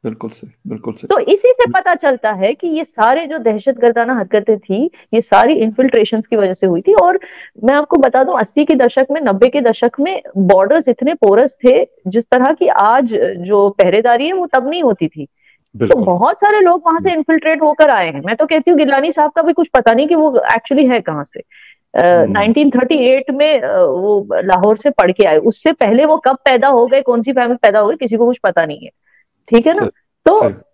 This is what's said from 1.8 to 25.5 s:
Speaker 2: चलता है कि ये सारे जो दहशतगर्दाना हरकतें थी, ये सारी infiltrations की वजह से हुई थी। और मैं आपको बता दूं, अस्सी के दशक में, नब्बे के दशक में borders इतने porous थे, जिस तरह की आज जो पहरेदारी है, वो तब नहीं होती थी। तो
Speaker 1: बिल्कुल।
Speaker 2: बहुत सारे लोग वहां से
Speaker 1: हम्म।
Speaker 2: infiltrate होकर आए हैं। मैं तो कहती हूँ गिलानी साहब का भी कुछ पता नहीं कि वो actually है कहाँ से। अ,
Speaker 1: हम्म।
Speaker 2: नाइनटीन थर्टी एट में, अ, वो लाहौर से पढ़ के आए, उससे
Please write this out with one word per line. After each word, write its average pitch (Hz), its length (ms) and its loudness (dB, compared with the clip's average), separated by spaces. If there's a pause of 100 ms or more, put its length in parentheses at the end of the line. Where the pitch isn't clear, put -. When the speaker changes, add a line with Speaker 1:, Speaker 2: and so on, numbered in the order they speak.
Speaker 2:
चलता 254 360 -2
है 202 220 -2
कि 349 140 -8
ये 320 160 -4
सारे 269 440 -2
जो 311 100 -8
दहशतगर्दाना 233 760 -2
हरकतें 208 440 -2
थी, 226 320 -4 (220)
ये 226 80 2
सारी 220 320 2
infiltrations 226 760 0
की 233 80 -4
वजह 196 180 0
से 190 140 -2
हुई 175 140 0
थी। 381 120 2
और 370 260 2 (440)
मैं 269 120 2
आपको 302 220 0
बता 262 260 2
दूं, 302 160 -2
अस्सी 285 260 0
के 320 100 2
दशक 262 360 0
में, 311 100 -4
नब्बे 226 280 2
के 277 120 -2
दशक 233 380 0
में 359 220 -4 (160)
borders 196 500 2
इतने 262 260 -2
porous 226 520 2
थे, 277 220 2 (200)
जिस 220 180 -4
तरह 254 280 0
की 359 140 -2
आज 226 480 0 (220)
जो 202 320 0
पहरेदारी 226 580 0
है, 359 60 -4
वो 359 120 -4
तब 262 240 -2
नहीं 339 140 -6
होती 202 240 -2
थी। 151 180 -12
तो - 540 -20
Speaker 1:
बिल्कुल। 208 240 0
Speaker 2:
बहुत 190 360 0
सारे 415 200 2
लोग 349 260 2
वहां 330 140 0
से 370 100 -4
Speaker 1:
हम्म। 339 80 -4
Speaker 2:
infiltrate 311 440 -2
होकर 302 280 2
आए 185 220 0
हैं। 139 100 -10
मैं 202 140 -6
तो 311 100 -2
कहती 320 260 0
हूँ 320 60 2
गिलानी 285 340 0
साहब 302 200 -2
का 330 100 -2
भी 320 120 0
कुछ 330 140 -2
पता 240 240 0
नहीं 269 160 0
कि 339 80 0
वो 311 140 2
actually 262 600 0
है 233 120 0
कहाँ 151 220 -8
से। - 200 -18 (520)
अ, 170 100 2
Speaker 1:
हम्म। 175 260 2
Speaker 2:
नाइनटीन 220 380 2
थर्टी 254 260 -2
एट 262 360 0
में, 285 300 0
अ, 190 160 -4
वो 190 540 0
लाहौर 190 460 0
से 294 120 -2
पढ़ 185 220 0
के 202 120 0
आए, 156 140 2
उससे 233 340 0